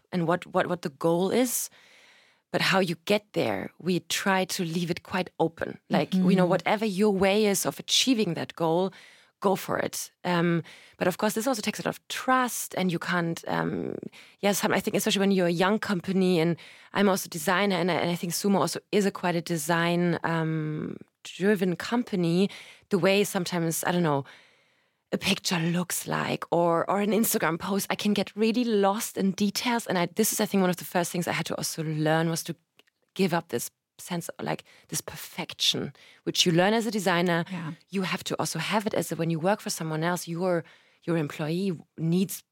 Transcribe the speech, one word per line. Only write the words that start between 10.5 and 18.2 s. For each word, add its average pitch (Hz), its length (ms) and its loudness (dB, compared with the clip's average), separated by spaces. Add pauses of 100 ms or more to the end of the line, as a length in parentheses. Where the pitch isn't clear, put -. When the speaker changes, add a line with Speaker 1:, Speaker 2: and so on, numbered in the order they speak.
Speaker 1:
but - 100 0
of 180 120 2
course, 214 140 0
this 220 140 -4
also 247 140 0
takes 208 180 -6
a 165 40 -8
lot 165 120 -4
of - 120 -20
trust, - 680 -2
and 185 160 0
you 170 80 0
can't, 170 480 -2
um, 85 480 -2 (460)
yes, 202 240 2
I 156 140 2
think - 180 -2
especially 208 240 0
when 196 100 4
you're 185 160 4
a 170 40 2
young 185 280 4
company, 185 600 2
and 165 180 2 (360)
I'm 202 140 4
also 190 200 0
a - 20 -20
designer, 185 480 0
and 175 140 2
I, - 40 2
and 165 140 0
I 175 60 0
think 175 180 -4